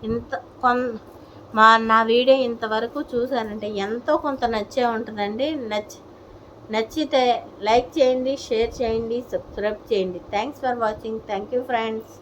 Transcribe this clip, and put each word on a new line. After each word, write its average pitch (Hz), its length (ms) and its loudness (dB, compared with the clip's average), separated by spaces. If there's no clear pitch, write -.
ఇంత 233 280 -4
కొన్-, 247 260 2
మా, 220 100 10
నా 220 80 6
వీడియో 254 240 8
ఇంతవరకు 233 500 -4
చూసారంటే 220 560 -4
ఎంతో 240 300 0
కొంత 269 200 -2
నచ్చే 226 300 -2
ఉంటుందండి. 220 520 -4
నచ్చి-, 208 320 -6
నచ్చితే 262 480 0
లైక్ 240 300 2
చేయండి, 254 380 2
షేర్ 226 240 0
చేయండి, 226 380 -2
సబ్స్క్రైబ్ 208 600 -6
చేయండి. 190 300 -2
Thanks 226 300 -4
for 254 100 0
watching. 220 340 -4
Thank 208 260 -6
you, 247 160 0
friends. 220 360 -2